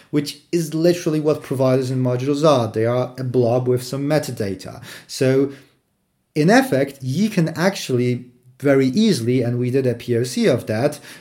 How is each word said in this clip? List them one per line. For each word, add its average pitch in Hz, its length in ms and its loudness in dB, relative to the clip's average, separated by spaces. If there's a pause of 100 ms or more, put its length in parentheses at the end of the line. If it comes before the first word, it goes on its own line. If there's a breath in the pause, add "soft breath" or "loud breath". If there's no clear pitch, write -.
which 147 320 -4 (100)
is 160 220 -2
literally 165 460 2
what 151 240 0
providers 131 480 0
and 131 120 -2
modules 135 440 0
are. 117 240 2
They 110 160 0
are 127 320 -2
a 135 40 -8
blob 123 440 0
with 127 160 0
some 143 260 -6
metadata. 113 760 -4 (220 loud breath)
So 135 480 0 (800 loud breath)
in 156 160 2
effect, 214 520 2
you 147 280 -2
can 165 200 0
actually 123 840 -2 (280)
very 135 280 4
easily, 131 560 2
and 120 160 -2
we 123 100 -2
did 127 160 0
a 120 80 2
P 120 240 -2
O 120 60 0
C 202 240 -2
of 131 180 0
that, 120 340 -2 (220 loud breath)